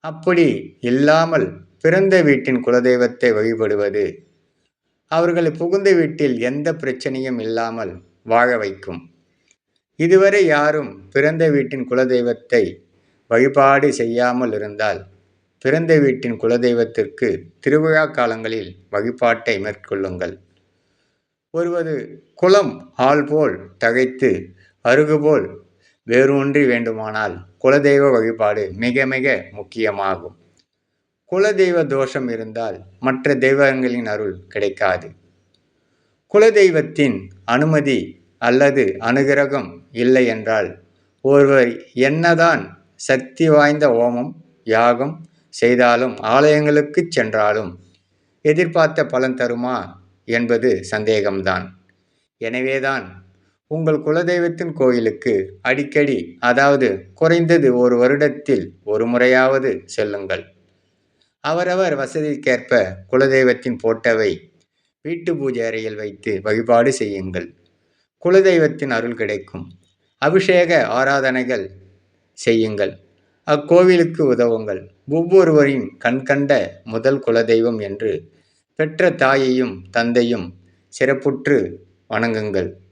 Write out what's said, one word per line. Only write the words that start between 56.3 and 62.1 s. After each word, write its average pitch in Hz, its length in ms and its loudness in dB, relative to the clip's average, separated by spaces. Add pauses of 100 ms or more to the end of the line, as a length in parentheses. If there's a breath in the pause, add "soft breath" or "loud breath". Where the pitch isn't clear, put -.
அதாவது 127 760 2
குறைந்தது 160 600 2
ஒரு 123 220 2
வருடத்தில் 135 720 0 (140)
ஒரு 110 220 -2
முறையாவது 127 760 2
செல்லுங்கள். 101 680 -8 (880)
அவரவர் 175 580 -2
வசதிக்கேற்ப 131 960 -2 (160)